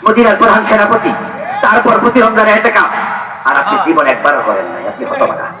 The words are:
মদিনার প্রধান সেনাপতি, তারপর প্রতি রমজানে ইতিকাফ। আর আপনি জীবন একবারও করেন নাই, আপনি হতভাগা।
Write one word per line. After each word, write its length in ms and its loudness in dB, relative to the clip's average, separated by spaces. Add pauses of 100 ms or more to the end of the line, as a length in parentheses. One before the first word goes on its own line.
মদিনার 360 4
প্রধান 280 4
সেনাপতি, 420 2 (520)
তারপর 400 2
প্রতি 180 2
রমজানে 380 4
ইতিকাফ। 300 0 (580)
আর 140 0
আপনি 140 -2 (100)
জীবন 280 2
একবারও 340 0
করেন 260 -4
নাই, 180 -10
আপনি 180 -12
হতভাগা। 380 -4 (120)